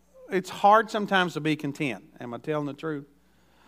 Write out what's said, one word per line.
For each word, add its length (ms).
it's 220
hard 400
sometimes 420
to 60
be 160
content. 480
Am 160
I 20
telling 300
the 60
truth? 320